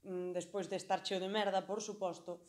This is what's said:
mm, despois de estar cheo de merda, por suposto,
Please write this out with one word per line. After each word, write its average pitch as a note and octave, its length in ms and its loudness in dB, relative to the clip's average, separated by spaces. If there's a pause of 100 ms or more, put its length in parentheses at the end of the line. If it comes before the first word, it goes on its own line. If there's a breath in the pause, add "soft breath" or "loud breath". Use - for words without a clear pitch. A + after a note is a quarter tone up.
mm, F3+ 320 -2
despois F3 320 -2
de F#3+ 80 -2
estar F#3 240 2
cheo G3 160 0
de F#3+ 160 0
merda, G3 320 4
por G#3 160 -2
suposto, F#3 680 -4